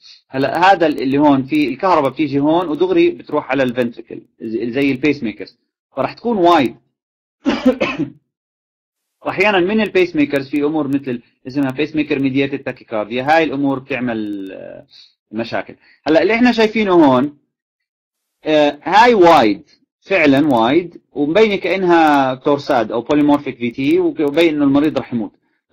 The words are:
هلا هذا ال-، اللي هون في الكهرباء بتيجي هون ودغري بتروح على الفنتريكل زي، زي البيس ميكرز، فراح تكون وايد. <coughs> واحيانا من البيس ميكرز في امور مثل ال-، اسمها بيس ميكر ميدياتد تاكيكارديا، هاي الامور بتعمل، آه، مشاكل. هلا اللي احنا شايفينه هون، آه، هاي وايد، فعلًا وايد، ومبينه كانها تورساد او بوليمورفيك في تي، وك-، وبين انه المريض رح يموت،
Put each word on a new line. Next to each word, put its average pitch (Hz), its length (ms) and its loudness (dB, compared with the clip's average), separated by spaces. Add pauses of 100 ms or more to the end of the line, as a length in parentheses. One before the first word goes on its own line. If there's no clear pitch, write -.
(280)
هلا 156 440 2
هذا 165 140 2
ال-، - 160 -4
اللي 135 160 -2
هون 143 240 4
في 139 260 -2
الكهرباء 147 420 0
بتيجي 139 300 -2
هون 160 280 0
ودغري 175 420 0
بتروح 147 400 -6
على 139 120 0
الفنتريكل 123 580 -6 (200)
زي، 113 300 -6
زي 139 220 0
البيس 135 300 -2
ميكرز، 104 360 -10 (380)
فراح 131 160 -4
تكون 233 240 -4
وايد. 170 400 2 (680)
<coughs> - 1800 -6
واحيانا 185 340 0
من 208 200 0
البيس 185 360 0
ميكرز 139 320 -2
في 147 160 -2
امور 151 240 -2
مثل 139 220 -4
ال-، 120 120 -6 (240)
اسمها 131 240 -2
بيس 147 260 -6
ميكر 147 220 -2
ميدياتد 135 400 -2
تاكيكارديا، 120 640 -8
هاي 160 220 2
الامور 139 340 -2
بتعمل، 110 720 -6
آه، 90 340 -18 (460)
مشاكل. 110 420 -8 (320)
هلا 156 160 4
اللي 202 120 0
احنا 240 180 2
شايفينه 220 400 0
هون، 147 460 2 (1080)
آه، 151 380 2
هاي 226 320 4
وايد، 147 480 6 (380)
فعلًا 151 540 2
وايد، 143 460 0 (120)
ومبينه 190 440 0
كانها 165 800 2
تورساد 131 580 -2
او 117 80 -4
بوليمورفيك 143 580 0
في 120 120 -4
تي، 139 280 -2
وك-، 165 220 -2
وبين 151 340 2
انه 147 100 0
المريض 139 340 2
رح - 140 -8
يموت، 110 200 -6 (400)